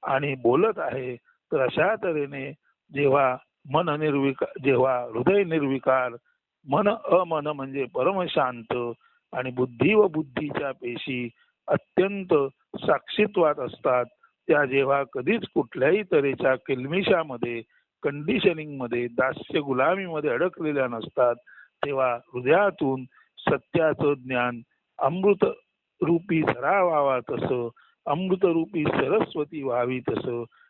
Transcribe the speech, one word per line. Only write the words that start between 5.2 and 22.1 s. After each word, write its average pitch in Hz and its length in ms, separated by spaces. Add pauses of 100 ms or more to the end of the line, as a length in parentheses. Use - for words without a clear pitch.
निर्विकार, 131 680 (560)
मन 190 200
अमन 165 580
म्हणजे 139 380
परमशांत 131 920 (560)
आणि 127 180
बुद्धी 123 440
व 208 140
बुद्धीच्या 147 640
पेशी 123 560 (380)
अत्यंत 190 680 (420)
साक्षीत्वात 165 840
असतात, 123 460 (440)
त्या 147 160
जेव्हा 139 380 (100)
कधीच 175 300 (120)
कुठल्याही 151 480
तऱ्हेच्या 139 520
किलमिशामध्ये, 135 1080 (400)
कंडिशनिंगमध्ये, 147 1040
दास्य 127 540
गुलामीमध्ये 151 720
अडकलेल्या 147 580
नसतात, 120 460 (500)
तेव्हा 131 340 (140)